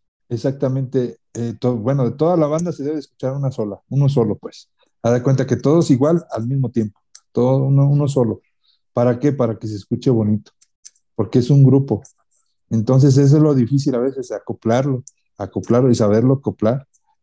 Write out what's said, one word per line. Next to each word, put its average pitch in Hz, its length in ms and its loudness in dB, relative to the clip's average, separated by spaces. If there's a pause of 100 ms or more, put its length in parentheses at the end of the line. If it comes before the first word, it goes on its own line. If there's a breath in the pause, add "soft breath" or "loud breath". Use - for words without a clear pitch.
(300)
exactamente, 131 880 -4 (160)
eh, 117 260 -8
to-, 123 180 -2
bueno, 127 280 -2
de 110 60 -2
toda 165 260 0
la 156 100 0
banda 165 240 -4
se 143 120 -12
debe 151 120 -6
de 147 60 -8
escuchar - 320 -10
una 139 180 -4
sola, 104 280 -8 (100)
uno 139 200 2
solo, 117 280 0
pues. - 320 -20 (320)
Haz 117 120 0
de 123 100 -2
cuenta 135 240 0
que - 80 0
todos 151 360 2
igual 151 400 2
al 113 160 -6
mismo 131 220 -2
tiempo, 110 300 -4 (320)
todo 131 320 0
uno, 139 240 2
uno 143 200 2
solo. 123 340 -2 (520)
¿Para 120 260 0
qué? 143 120 2
Para 113 260 -2
que 113 100 -12
se 107 80 -8
escuche 117 340 -4
bonito, 107 420 0 (640)
porque 113 240 0
es 120 100 0
un 139 140 6
grupo. 131 400 2 (640)
Entonces, 131 480 2
eso 143 200 4
es 151 60 4
lo 151 120 2
difícil 131 400 0
a 120 40 -2
veces, 131 320 -6
acoplarlo, 123 720 -4 (340)
acoplarlo 113 520 0
y 120 60 4
saberlo 113 400 2
acoplar. 120 500 -4 (380)